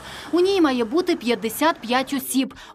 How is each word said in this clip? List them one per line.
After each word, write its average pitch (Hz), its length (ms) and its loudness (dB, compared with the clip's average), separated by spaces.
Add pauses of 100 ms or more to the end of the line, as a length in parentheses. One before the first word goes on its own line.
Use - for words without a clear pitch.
(320)
У 330 80 4
ній 381 220 4
має 254 220 2
бути 330 320 0
п'ятдесят 226 640 0
п'ять 254 340 -2
осіб. 262 400 -2 (220)